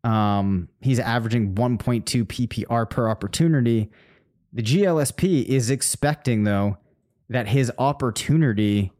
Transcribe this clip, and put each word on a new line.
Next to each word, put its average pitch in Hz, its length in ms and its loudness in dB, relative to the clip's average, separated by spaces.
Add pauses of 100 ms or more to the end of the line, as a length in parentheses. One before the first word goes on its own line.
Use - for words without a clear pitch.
Um, 101 640 0 (120)
he's 127 200 0
averaging 113 540 -2
one 120 240 0
point 120 260 -2
two 117 220 -2
P 120 200 -6
P - 220 -6
R 117 160 0
per 113 240 -2
opportunity. 117 840 0 (640)
The 117 80 -6
G 147 240 2
L 170 160 2
S 135 100 0
P 170 300 0
is 123 300 0
expecting, 135 760 0
though, 101 320 0 (540)
that 113 180 -4
his 123 300 2
opportunity 117 1200 0